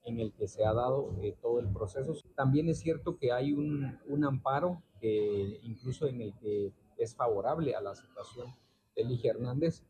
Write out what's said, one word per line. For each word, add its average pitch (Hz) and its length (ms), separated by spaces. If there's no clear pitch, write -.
en 117 160
el 107 140
que - 140
se - 180
ha 110 80
dado, 123 480
eh, 101 220
todo 120 160
el 107 120
proceso. 135 460
También 139 340
es 160 100
cierto 160 400
que 123 120
hay 135 220
un, 143 540
un 147 180
amparo 143 560
que 104 600
incluso 123 460
en 120 140
el 101 180
que 104 340
es 113 180
favorable 123 600
a 104 60
la 101 120
situación 120 580
de 113 80
Ligia 120 280
Hernández 127 580